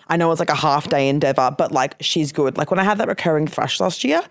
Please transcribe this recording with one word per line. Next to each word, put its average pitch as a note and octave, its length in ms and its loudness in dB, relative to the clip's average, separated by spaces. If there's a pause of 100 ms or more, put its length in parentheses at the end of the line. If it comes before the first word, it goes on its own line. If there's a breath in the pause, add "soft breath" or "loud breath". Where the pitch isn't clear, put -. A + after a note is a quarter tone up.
I E3 100 2
know E3+ 120 2
it's, E3 100 0
like, D#3+ 100 -2
a D3 40 2
half D3 340 0
day C3+ 200 2
endeavor, C#3 480 2
but, D#3+ 160 0
like, C#3 280 0
she's D3+ 320 -2
good. D#3 260 0
Like, D3 120 -2
when F#3 100 2
I F#3+ 40 2
had G#3 140 2
that G#3+ 100 -2
recurring D#3+ 380 0
thrush - 340 -4
last F#3 240 -2
year, D4+ 160 0 (100)